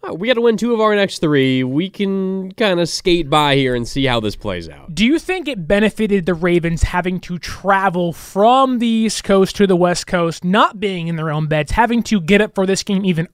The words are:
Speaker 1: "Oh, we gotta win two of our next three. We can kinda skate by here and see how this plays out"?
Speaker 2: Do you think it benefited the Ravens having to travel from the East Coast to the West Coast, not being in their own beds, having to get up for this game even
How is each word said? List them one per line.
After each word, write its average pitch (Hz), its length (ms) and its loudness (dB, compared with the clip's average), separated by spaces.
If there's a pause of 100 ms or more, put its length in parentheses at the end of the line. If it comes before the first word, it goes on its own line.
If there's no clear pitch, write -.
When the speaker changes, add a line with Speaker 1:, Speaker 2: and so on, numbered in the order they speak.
Speaker 1:
"Oh, 392 120 -8
we 180 160 -4
gotta 240 100 2
win 233 160 4
two 233 180 0
of 220 60 0
our 214 160 2
next 202 240 0
three. 131 420 2
We 139 280 -2
can 190 640 -4
kinda 180 340 0
skate 170 420 0
by 147 280 2
here 127 180 2
and 120 100 -2
see 135 200 -2
how 120 160 0
this 107 160 -4
plays 90 320 -8
out"? 71 260 -16
Speaker 2:
Do 190 100 2
you 294 140 2
think 370 300 -6
it 196 180 -6
benefited 202 580 0
the 185 80 0
Ravens 170 500 0
having 180 360 -2
to 180 180 -10
travel 180 760 0
from 254 640 2
the 233 80 0
East 226 380 -2
Coast 196 320 2
to 202 100 4
the 185 80 4
West 175 320 0
Coast, 170 380 -4
not 220 340 2
being 180 300 -4
in 170 80 -4
their 160 120 -4
own 156 180 -2
beds, 151 260 -2
having 233 300 2
to 208 180 0
get 185 200 4
up 208 140 -2
for 196 100 0
this 185 160 0
game 196 220 -2
even 175 300 0